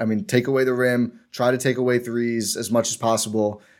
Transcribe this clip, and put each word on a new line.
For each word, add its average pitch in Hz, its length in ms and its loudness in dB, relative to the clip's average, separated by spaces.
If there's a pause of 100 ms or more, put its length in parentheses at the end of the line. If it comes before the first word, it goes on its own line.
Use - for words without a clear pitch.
I 117 40 -2
mean, 107 200 0
take 123 240 0
away 131 160 2
the 127 100 0
rim, 123 460 0 (100)
try 123 220 2
to 127 60 0
take 123 180 0
away 123 240 2
threes 117 560 -2
as 110 160 -4
much 117 180 2
as - 60 -6
possible. 110 640 0 (200)